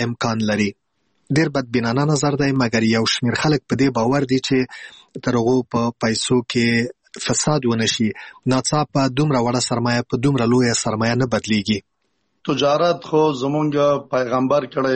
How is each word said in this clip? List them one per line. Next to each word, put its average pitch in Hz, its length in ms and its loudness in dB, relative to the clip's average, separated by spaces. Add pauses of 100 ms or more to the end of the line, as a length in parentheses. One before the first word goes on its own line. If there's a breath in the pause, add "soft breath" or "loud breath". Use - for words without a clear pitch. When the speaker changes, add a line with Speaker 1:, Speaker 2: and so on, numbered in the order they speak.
Speaker 1:
امکان 113 440 -2
لري؟ 104 180 0 (600)
ډېر 160 260 2
بدبینانه 123 560 0
نظر 143 300 0
دی، 139 100 0 (120)
مګر 113 200 0
یو 113 300 2
شمېر 117 300 -2
خلک 151 260 2
په 131 120 -2
دې 139 160 4
باور 123 340 0
دي 131 160 2
چې 131 100 2 (680 loud breath)
تر 123 160 0
هغو 123 180 2 (180)
په 117 160 0 (140)
پیسو 113 320 0 (140)
کې 117 440 0 (300)
فساد 151 400 0
ونه 113 260 0
شي، 110 180 0 (420 loud breath)
ناڅاپه 143 520 0 (160)
دومره 147 220 2
وړه 120 280 0
سرمایه 120 400 0
په 123 160 -4
دومره 135 260 2
لویه 123 300 4
سرمایه 113 400 0
نه 131 120 0
بدلیږي. 104 460 0 (680)
Speaker 2:
تجارت 151 600 0
خو 156 140 2 (180)
زمونږ 151 320 0 (400)
پیغمبر 127 640 0
کړی، 131 220 0